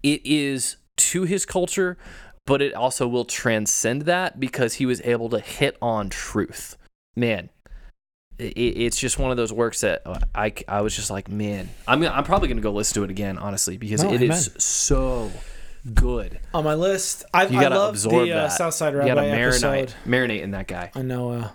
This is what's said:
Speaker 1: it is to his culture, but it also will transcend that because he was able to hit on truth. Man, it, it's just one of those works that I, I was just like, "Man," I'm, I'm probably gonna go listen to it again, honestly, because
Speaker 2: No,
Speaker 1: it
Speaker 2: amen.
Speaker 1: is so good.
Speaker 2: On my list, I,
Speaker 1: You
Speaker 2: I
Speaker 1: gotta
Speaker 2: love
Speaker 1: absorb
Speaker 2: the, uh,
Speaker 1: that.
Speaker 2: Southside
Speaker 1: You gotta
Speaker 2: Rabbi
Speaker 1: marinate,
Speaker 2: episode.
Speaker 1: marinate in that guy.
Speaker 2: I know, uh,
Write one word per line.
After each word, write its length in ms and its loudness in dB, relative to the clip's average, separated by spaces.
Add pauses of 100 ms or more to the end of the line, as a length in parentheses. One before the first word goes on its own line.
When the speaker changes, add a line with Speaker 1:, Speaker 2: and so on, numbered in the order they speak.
Speaker 1:
it 220 2
is 500 0 (220)
to 260 2
his 220 0
culture, 520 -2 (480)
but 160 4
it 120 0
also 340 0
will 180 0
transcend 760 0
that 380 0
because 320 0
he 120 -2
was 160 0
able 280 0
to 100 0
hit 420 -2
on 280 0
truth. 680 -6 (380)
Man, 340 0 (880)
it, 200 -8
it's 400 0
just 220 -2
one 120 0
of 60 0
those 140 0
works 300 -2
that 200 0 (320)
I, 200 0 (140)
I 140 0
was 140 0
just 160 -4
like, 180 -6
"Man," 400 -4 (180)
I'm, 160 4
I'm 200 0
probably 240 2
gonna 140 0
go 100 0
listen 240 0
to 80 2
it 80 -4
again, 260 -4
honestly, 400 -4
because 260 0
Speaker 2:
No, 100 2
Speaker 1:
it 80 2
Speaker 2:
amen. 100 4
Speaker 1:
is 260 0
so 720 0 (640)
good. 460 2 (140)
Speaker 2:
On 100 2
my 100 2
list, 500 0 (100)
I, 120 6
Speaker 1:
You 140 2
Speaker 2:
I 40 8
Speaker 1:
gotta 140 6
Speaker 2:
love 180 4
Speaker 1:
absorb 320 4
Speaker 2:
the, 60 0
uh, 100 2
Speaker 1:
that. 100 0
Speaker 2:
Southside 400 0
Speaker 1:
You 80 0
gotta 200 4
Speaker 2:
Rabbi 140 2
Speaker 1:
marinate, 480 4
Speaker 2:
episode. 100 -8 (140)
Speaker 1:
marinate 340 2
in 100 -6
that 160 -6
guy. 280 -6
Speaker 2:
I 80 -6
know, 280 -4
uh, 240 -6